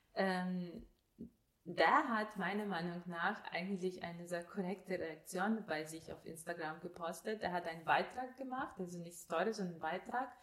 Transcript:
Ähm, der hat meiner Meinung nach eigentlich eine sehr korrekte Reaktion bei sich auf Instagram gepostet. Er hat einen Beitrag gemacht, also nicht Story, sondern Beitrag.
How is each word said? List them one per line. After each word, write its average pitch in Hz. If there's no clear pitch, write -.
Ähm, 180
der 180
hat 214
meiner 196
Meinung 175
nach 175
eigentlich 185
eine 170
sehr 175
korrekte 185
Reaktion 180
bei 156
sich 160
auf 160
Instagram 165
gepostet. 180
Er 175
hat 175
einen 165
Beitrag 196
gemacht, 262
also 175
nicht 170
Story, 175
sondern 180
Beitrag. 190